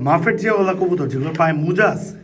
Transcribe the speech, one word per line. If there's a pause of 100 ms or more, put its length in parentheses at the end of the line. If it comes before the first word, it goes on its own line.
মাফেট
যে (100)
ওলা
কবুতর,
যেগুলোর
পায়ে (100)
মোজা
আছে (120)